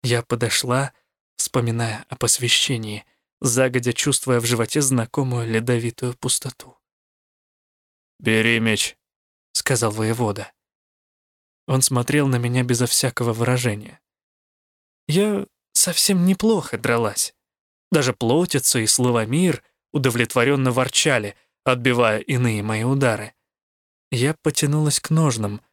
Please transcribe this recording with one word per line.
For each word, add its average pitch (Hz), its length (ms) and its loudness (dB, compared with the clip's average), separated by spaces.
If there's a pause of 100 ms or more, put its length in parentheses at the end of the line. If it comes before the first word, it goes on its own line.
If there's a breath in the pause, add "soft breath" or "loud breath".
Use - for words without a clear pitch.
Я 120 180 0
подошла, 123 720 -2 (420)
вспоминая 117 720 -4
о - 60 -10
посвящении, 113 880 -2 (360)
загодя 123 520 2
чувствуя 131 460 0
в 117 60 -4
животе 117 360 0
знакомую 127 680 -2
ледовитую 117 680 -2
пустоту. - 640 -8 (1400)
"Бери 113 400 2
меч", 110 380 0 (560)
сказал 117 380 0
воевода. 110 600 -4 (1160)
Он 131 140 2
смотрел 139 440 0
на 127 100 2
меня 123 260 0
безо 123 240 0
всякого 120 440 0
выражения. 117 680 -2 (1040)
Я 202 380 0 (280)
совсем 180 520 2
неплохо 190 540 2
дралась. 117 560 -2 (560)
Даже 139 200 2
Плотица 131 680 0
и 107 80 0
Славомир 123 760 0 (300)
удовлетворённо 127 800 2
ворчали, 120 640 0 (280)
отбивая 120 580 2
иные 120 420 0
мои 107 200 -2
удары. 120 520 0 (720)
Я 131 320 0
потянулась 151 580 0
к - 120 -6
ножнам. 113 500 0 (120)